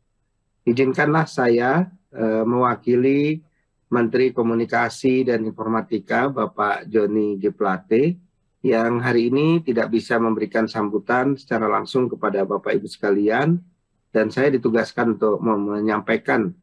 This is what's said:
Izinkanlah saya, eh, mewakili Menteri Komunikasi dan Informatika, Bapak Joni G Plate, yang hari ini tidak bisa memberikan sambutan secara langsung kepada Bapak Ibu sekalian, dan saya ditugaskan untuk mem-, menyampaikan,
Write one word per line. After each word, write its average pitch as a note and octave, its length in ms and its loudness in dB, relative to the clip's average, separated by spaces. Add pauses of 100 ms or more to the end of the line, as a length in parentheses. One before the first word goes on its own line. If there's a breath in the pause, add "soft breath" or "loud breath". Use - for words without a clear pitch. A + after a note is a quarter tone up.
(640)
Izinkanlah D3 640 2
saya, B2+ 640 0 (240)
eh, A2 320 0
mewakili B2+ 960 0 (480)
Menteri A#2+ 400 2
Komunikasi A#2 960 0
dan A2+ 160 0
Informatika, A2 880 -4
Bapak G#2 560 -4
Joni G#2 480 0
G G2 160 0
Plate, A2 760 0 (300)
yang A#2 400 0
hari A#2+ 320 2
ini D#3+ 320 2
tidak A#2 240 0
bisa A2+ 320 0
memberikan A2 480 0
sambutan A2 680 -2
secara A#2 320 -4
langsung G#2+ 460 -2
kepada G2 320 -2
Bapak G#2 320 -2
Ibu G2 160 -2
sekalian, A2 640 2 (540)
dan A2 180 2
saya C3+ 240 2
ditugaskan A#2 640 0
untuk G#2+ 240 2
mem-, G#2 380 -2
menyampaikan, G#2+ 840 -2